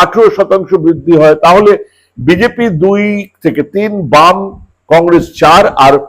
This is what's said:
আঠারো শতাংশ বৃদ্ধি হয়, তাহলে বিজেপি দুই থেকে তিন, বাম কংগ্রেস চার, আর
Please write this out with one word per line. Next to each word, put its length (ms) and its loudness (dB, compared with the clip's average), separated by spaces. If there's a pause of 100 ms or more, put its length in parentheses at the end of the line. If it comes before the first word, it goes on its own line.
আঠারো 280 0
শতাংশ 440 -4
বৃদ্ধি 420 0
হয়, 280 4
তাহলে 280 4 (460)
বিজেপি 480 -2 (180)
দুই 200 0 (380)
থেকে 200 -4
তিন, 300 -4 (220)
বাম 240 2 (500)
কংগ্রেস 360 2 (160)
চার, 240 4 (200)
আর 100 4 (140)